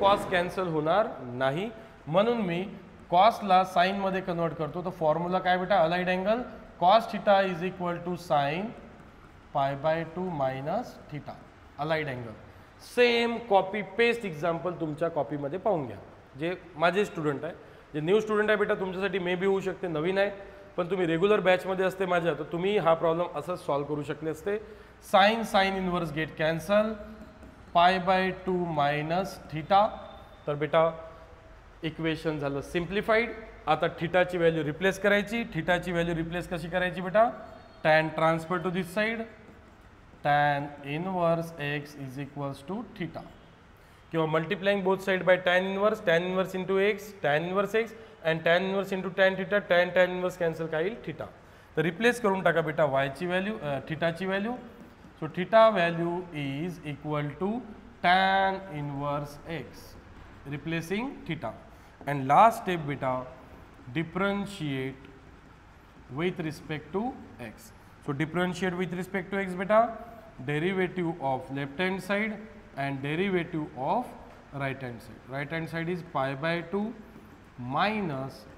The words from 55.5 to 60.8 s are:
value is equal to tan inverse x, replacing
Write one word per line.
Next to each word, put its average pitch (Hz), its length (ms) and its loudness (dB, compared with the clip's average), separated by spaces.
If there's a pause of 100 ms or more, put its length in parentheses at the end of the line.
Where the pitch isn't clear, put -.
value 170 400 2 (200)
is 147 440 -4 (140)
equal 147 340 -2 (140)
to 185 80 0 (560)
tan 190 520 4 (220)
inverse 143 560 -4 (220)
x, - 260 -12 (720)
replacing 165 560 -4 (180)